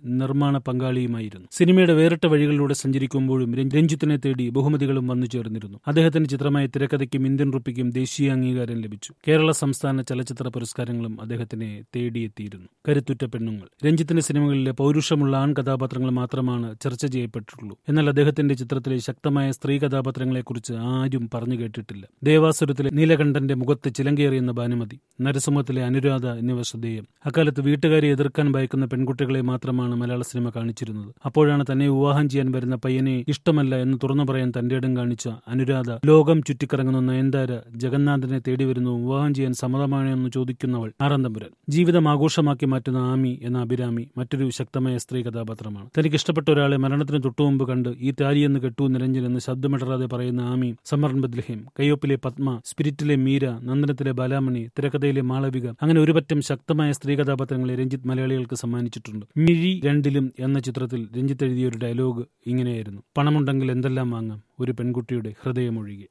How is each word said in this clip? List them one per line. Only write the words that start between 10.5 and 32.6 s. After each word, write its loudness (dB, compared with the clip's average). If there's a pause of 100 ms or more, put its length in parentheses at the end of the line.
അദ്ദേഹത്തിനെ -8
തേടിയെത്തിയിരുന്നു. -8 (140)
കരുത്തുറ്റ 0
പെണ്ണുങ്ങൾ. -6 (140)
രഞ്ജിത്തിന്റെ 2
സിനിമകളിലെ 2
പൗരുഷമുള്ള 2
ആൺ 2
കഥാപാത്രങ്ങൾ -2
മാത്രമാണ് -2
ചർച്ച -4
ചെയ്യപ്പെട്ടിട്ടുള്ളൂ. -6 (100)
എന്നാൽ 4
അദ്ദേഹത്തിന്റെ 2
ചിത്രത്തിലെ -4
ശക്തമായ -2
സ്ത്രീ -2
കഥാപാത്രങ്ങളെക്കുറിച്ച് -2 (100)
ആരും -2
പറഞ്ഞു -4
കേട്ടിട്ടില്ല. -8 (200)
ദേവാസുരത്തിലെ 4
നീലകണ്ഠന്റെ 4
മുഖത്ത് 0
ചിലങ്കേറിയെന്ന 2
ഭാനുമതി, -4 (240)
നരസിംഹത്തിലെ 0
അനുരാധ 0
എന്നിവ -2
ശ്രദ്ധേയം. -8 (180)
അക്കാലത്ത് 0
വീട്ടുകാരെ 4
എതിർക്കാൻ 2
ഭയക്കുന്ന 0
പെൺകുട്ടികളെ -2
മാത്രമാണ് -2
മലയാള -2
സിനിമ -4
കാണിച്ചിരുന്നത്. -8 (100)
അപ്പോഴാണ് 4
തന്നെ 2
വിവാഹം 4
ചെയ്യാൻ 0
വരുന്ന -2